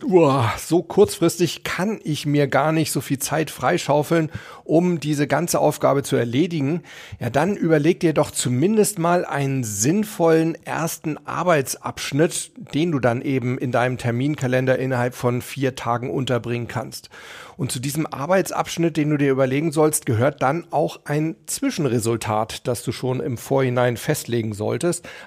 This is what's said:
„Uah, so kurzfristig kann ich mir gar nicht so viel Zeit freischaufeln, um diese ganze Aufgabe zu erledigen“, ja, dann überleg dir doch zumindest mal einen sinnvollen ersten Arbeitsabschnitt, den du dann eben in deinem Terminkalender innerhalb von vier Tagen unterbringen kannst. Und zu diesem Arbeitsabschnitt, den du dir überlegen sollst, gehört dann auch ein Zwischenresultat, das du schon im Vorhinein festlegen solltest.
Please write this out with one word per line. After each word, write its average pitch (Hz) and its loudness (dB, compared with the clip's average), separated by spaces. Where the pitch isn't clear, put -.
„Uah, 139 4
so 165 0
kurzfristig 175 0
kann 202 -4
ich 151 -4
mir 147 4
gar 135 2
nicht 160 2
so 147 0
viel 131 -2
Zeit 151 -2
freischaufeln, 151 2
um 175 2
diese 147 0
ganze 151 0
Aufgabe 139 2
zu - 0
erledigen“, 143 0
ja, 123 -4
dann 160 0
überleg 160 2
dir 165 2
doch 143 0
zumindest 175 2
mal 175 2
einen 135 -2
sinnvollen 165 2
ersten 151 -4
Arbeitsabschnitt, 143 -2
den 165 0
du 139 0
dann 123 2
eben 127 -2
in 127 -4
deinem 123 0
Terminkalender 127 0
innerhalb 127 -2
von 123 0
vier 131 -4
Tagen 120 -2
unterbringen 120 -2
kannst. 123 -10
Und 127 -4
zu 131 -4
diesem 143 -2
Arbeitsabschnitt, 165 0
den 151 2
du 151 4
dir 143 2
überlegen 135 2
sollst, 156 2
gehört 127 2
dann 147 0
auch 156 -2
ein 156 -2
Zwischenresultat, 113 -2
das 123 -2
du 120 -4
schon 127 -2
im 135 -4
Vorhinein 123 2
festlegen 113 -2
solltest. 117 -2